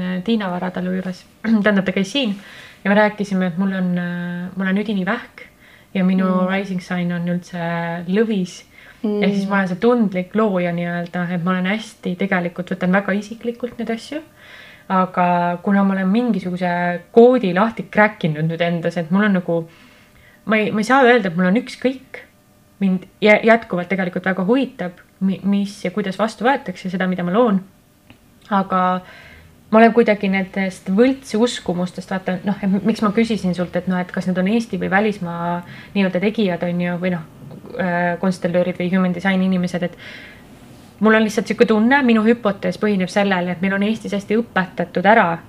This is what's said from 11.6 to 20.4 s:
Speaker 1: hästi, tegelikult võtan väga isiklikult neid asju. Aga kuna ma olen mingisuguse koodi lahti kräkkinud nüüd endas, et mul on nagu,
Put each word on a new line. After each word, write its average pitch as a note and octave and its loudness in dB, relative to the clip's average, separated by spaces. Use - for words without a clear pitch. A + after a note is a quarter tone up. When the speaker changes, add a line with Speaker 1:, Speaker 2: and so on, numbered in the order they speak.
Speaker 1:
hästi, F#3+ -6
tegelikult F3+ -4
võtan F#3 0
väga G3 0
isiklikult A#3 -8
neid A3+ -6
asju. A3+ -8
Aga F3 0
kuna G3+ 2
ma F#3+ 2
olen F#3+ -2
mingisuguse F#3 0
koodi A#3 6
lahti G3+ -2
kräkkinud F3 0
nüüd E3 -4
endas, E3+ -2
et D#3+ -4
mul G3 4
on G#3 2
nagu, F3 0